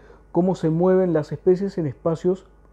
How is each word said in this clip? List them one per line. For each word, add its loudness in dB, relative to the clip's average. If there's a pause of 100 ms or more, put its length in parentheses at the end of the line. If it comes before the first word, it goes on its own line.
(340)
cómo 0
se -2
mueven 2
las -2
especies 0
en -4
espacios -4 (280)